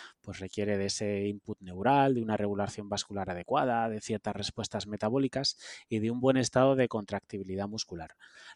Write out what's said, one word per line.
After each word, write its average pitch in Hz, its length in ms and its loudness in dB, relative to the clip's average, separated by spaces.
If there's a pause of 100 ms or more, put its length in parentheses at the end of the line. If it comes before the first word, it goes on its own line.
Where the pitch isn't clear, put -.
(200)
pues 95 200 -12
requiere 101 360 0
de 98 100 2
ese 101 400 -2
input 104 340 -6
neural, 123 540 4
de 117 80 0
una 110 140 0
regulación 101 540 -2
vascular 98 400 -4
adecuada, 117 580 0
de 107 140 -6
ciertas 104 340 -4
respuestas 101 500 -6
metabólicas 127 720 0 (320)
y 110 120 0
de 113 100 2
un 120 100 -4
buen 131 160 6
estado 131 400 6
de 127 120 4
contractibilidad 98 800 -4
muscular. 92 480 -8 (420)